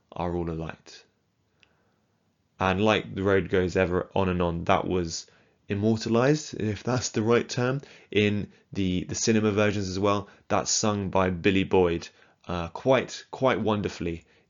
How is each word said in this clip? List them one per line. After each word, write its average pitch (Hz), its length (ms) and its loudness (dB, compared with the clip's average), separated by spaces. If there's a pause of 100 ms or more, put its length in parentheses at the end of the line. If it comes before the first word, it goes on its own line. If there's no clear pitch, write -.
(120)
are 87 240 -4
all 85 140 -2
alight." - 520 -10 (1600)
And 95 240 2
like 107 300 2
The 95 80 -4
Road 95 260 2
Goes 92 280 0
Ever 90 380 0
On 95 140 2
and 90 140 0
On, 85 220 -2
that 92 220 0
was 90 400 -4 (440)
immortalized, 113 920 0
if 104 220 -4
that's 123 280 -2
the 113 120 -2
right 110 260 2
term, 127 320 -2 (300)
in 104 380 2 (260)
the, 90 300 0
the - 100 -8
cinema 107 380 2
versions 101 360 0
as 92 100 -6
well. 101 300 0 (200)
That's 98 220 -2
sung 101 380 0
by 92 220 2
Billy 92 340 2
Boyd, 87 440 2 (380)
uh, 87 220 -6
quite, - 600 0
quite 120 300 0
wonderfully 95 640 -4 (240)